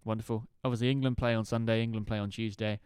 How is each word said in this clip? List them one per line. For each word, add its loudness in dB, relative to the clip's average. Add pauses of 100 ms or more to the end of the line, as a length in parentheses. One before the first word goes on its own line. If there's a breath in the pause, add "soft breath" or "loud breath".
Wonderful. -4 (160)
Obviously, 2
England 2
play 2
on 2
Sunday, 2
England -2
play 0
on -2
Tuesday. -2